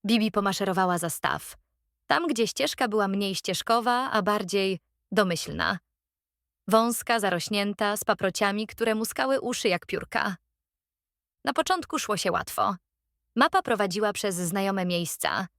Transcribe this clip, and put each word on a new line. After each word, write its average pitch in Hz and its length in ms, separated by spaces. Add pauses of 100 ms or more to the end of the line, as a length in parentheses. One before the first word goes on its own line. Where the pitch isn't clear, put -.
Bibi 220 240
pomaszerowała 190 680
za 165 120
staw. - 460 (500)
Tam, 339 200
gdzie 226 200
ścieżka 262 420
była 208 200
mniej 196 260
ścieżkowa, 240 760
a 214 120
bardziej 196 560 (340)
domyślna. 180 640 (920)
Wąska, 233 520
zarośnięta, 202 760
z - 80
paprociami, 202 600
które 226 280
muskały 262 460
uszy 240 280
jak 175 180
piórka. 175 500 (1080)
Na 269 80
początku - 460
szło 202 180
się 175 160
łatwo. - 440 (600)
Mapa 330 260
prowadziła 208 500
przez 202 220
znajome 190 520
miejsca. 170 600 (120)